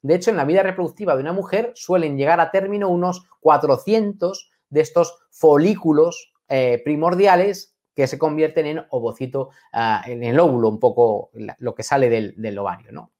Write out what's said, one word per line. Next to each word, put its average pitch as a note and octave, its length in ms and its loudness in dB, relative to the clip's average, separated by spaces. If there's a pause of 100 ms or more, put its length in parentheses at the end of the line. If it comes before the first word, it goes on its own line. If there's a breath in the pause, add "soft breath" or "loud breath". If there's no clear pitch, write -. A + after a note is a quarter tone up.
De D3 140 2
hecho, F3+ 160 0
en G#3 60 -2
la C#3+ 80 0
vida F3+ 180 2
reproductiva F#3 520 -2
de C3 60 -2
una D3+ 100 -6
mujer F#3+ 440 -4
suelen E3 420 -2
llegar D3+ 220 2
a D#3+ 100 2
término G3 400 -2
unos F3+ 340 -2 (160 soft breath)
cuatrocientos F#3 1080 0 (200)
de C#3+ 120 2
estos E3 340 0 (140)
folículos, D#3+ 1040 2 (160)
eh, B2 340 0
primordiales F3+ 920 0 (200)
que C#3 120 0
se C3+ 100 -8
convierten D#3 480 -2
en D3+ 240 -8
ovocito, B2+ 600 -8 (220 soft breath)
ah, A2 340 -2
en A#2+ 160 -10
el B2 160 2
óvulo, B2 300 4
un G#2+ 100 -4
poco A2+ 540 2
la, G#2+ 260 -14
lo A#2+ 160 -8
que A#2+ 80 -12
sale C3+ 260 2
del, A2 260 -2
del G#2 220 -10
ovario, F#2+ 340 -10
¿no? - 280 -18